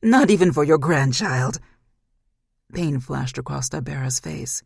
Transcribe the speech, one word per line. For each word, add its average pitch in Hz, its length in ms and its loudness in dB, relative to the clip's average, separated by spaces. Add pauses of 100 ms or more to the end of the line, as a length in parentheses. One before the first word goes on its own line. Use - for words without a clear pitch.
Not 226 280 4
even 185 200 4
for 147 140 2
your 156 140 4
grandchild. 135 800 0 (1120)
Pain 151 280 -2
flashed 131 360 -8
across 131 320 -8
Abera's 135 500 -6
face. - 480 -10